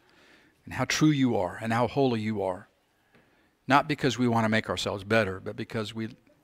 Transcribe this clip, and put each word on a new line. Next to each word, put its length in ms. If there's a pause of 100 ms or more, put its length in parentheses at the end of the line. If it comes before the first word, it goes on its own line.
(640)
and 100
how 120
true 240
you 260
are, 240
and 120
how 140
holy 340
you 220
are. 260 (1000)
Not 180
because 320
we 80
want 200
to 20
make 220
ourselves 340
better, 340
but 160
because 400
we, 140 (360)